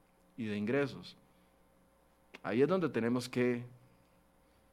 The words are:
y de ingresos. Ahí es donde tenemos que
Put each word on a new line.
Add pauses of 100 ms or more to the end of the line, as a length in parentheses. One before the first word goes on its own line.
(360)
y
de
ingresos. (1300)
Ahí
es
donde
tenemos
que (1080)